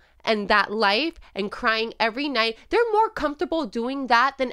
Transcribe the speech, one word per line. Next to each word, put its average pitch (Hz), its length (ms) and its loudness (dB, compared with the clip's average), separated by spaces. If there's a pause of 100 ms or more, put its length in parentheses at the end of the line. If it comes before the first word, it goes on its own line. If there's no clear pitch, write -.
(220)
and 208 260 0
that 208 240 4
life 220 420 0 (200)
and 196 160 -6
crying 220 500 -2
every 233 280 0
night. 226 280 0 (140)
They're 415 100 2 (120)
more 427 180 4
comfortable 302 560 -4
doing 254 400 -6
that 247 320 4
than 262 140 -2